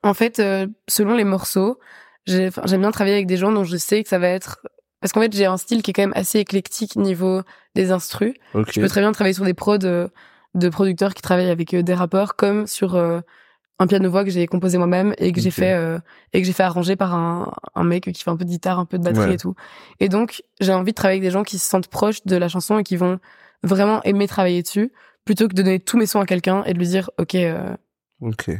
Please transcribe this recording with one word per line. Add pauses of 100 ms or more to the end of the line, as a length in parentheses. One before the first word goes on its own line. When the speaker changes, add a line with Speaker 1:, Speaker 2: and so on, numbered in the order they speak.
Speaker 1:
En
fait,
euh, (220)
selon
les
morceaux, (480)
j'ai,
enfin,
j'aime
bien
travailler
avec
des
gens
dont
je
sais
que
ça
va
être, (400)
parce
qu'en
fait,
j'ai
un
style
qui
est
quand
même
assez
éclectique
niveau (320)
des
instrus. (200)
Speaker 2:
Ok.
Speaker 1:
Je
peux
très
bien
travailler
sur
des
prods,
euh, (460)
de
producteurs
qui
travaillent
avec,
euh,
des
rappeurs,
comme
sur,
euh, (580)
un
piano-voix
que
j'ai
composé
moi-même
et
que
j'ai
Speaker 2:
Ok.
Speaker 1:
fait,
euh, (340)
et
que
j'ai
fait
arranger
par
un, (220)
un
mec
qui
fait
un
peu
de
guitare,
un
peu
de
batterie
Speaker 2:
Ouais.
Speaker 1:
et
tout. (460)
Et
donc, (180)
j'ai
envie
de
travailler
avec
des
gens
qui
se
sentent
proches
de
la
chanson
et
qui
vont (440)
vraiment
aimer
travailler
dessus, (320)
plutôt
que
de
donner
tous
mes
sons
à
quelqu'un
et
de
lui
dire, «
Ok,
euh, (440)
Speaker 2:
Ok.